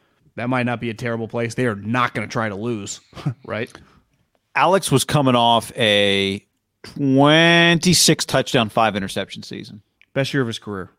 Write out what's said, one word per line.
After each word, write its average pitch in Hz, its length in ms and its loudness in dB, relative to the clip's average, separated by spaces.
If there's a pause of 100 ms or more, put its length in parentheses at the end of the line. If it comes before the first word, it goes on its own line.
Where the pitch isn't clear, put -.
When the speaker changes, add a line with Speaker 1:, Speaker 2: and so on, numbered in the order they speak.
(360)
Speaker 1:
That 120 120 -6
might 123 180 0
not 120 140 -4
be 117 80 -6
a 110 60 -8
terrible 113 320 -8
place. 117 300 -6
They 127 100 0
are 110 80 0
not 117 400 -2
gonna 104 140 -6
try 110 200 -4
to 101 60 -8
lose, 107 460 -8 (220)
<laughs> - 220 -8
right? 92 280 -8 (840)
Speaker 2:
Alex 165 380 2
was 131 100 4
coming 131 320 2
off 117 420 2
a 101 680 2 (380)
twenty-six 160 1400 4
touchdown, 127 440 0
five 110 280 0
interception 98 460 -8
season. - 400 -16 (300)
Speaker 1:
Best 135 200 -4
year 139 100 0
of 117 40 -2
his 113 120 -8
career. 95 400 -12